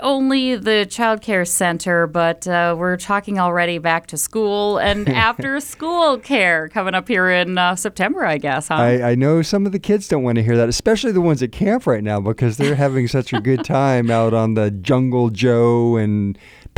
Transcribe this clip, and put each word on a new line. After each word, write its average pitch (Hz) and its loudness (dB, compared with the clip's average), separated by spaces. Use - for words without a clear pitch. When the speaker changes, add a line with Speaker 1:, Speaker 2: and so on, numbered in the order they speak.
Speaker 1:
only 262 0
the 208 0
child 220 -2
care 190 -2
center, 170 0
but, 165 -2
uh, 170 0
we're 180 -2
talking 202 -4
already 175 0
back 165 -2
to - -12
school 208 -2
and 202 0
Speaker 2:
<laughs> - -
Speaker 1:
after 240 -2
school 320 -2
care 180 0
coming 185 -4
up 185 -4
here 185 0
in, 180 0
uh, 180 2
September, 220 -4
I 156 0
guess, 143 -4
huh? - -4
Speaker 2:
I, 123 2
I 120 2
know 143 2
some 196 0
of 196 -4
the 196 -4
kids 208 -2
don't 147 0
wanna 117 2
hear 117 2
that, 117 4
especially 214 0
the 185 2
ones 156 2
at 117 -4
camp 220 -2
right 113 0
now, 104 0
because 110 0
they're 143 0
having 135 0
such 127 -2
a 117 -2
good 131 0
Speaker 1:
<laughs> - -
Speaker 2:
time 135 2
out 113 2
on 110 2
the 107 0
Jungle 123 0
Joe 117 2
and 104 0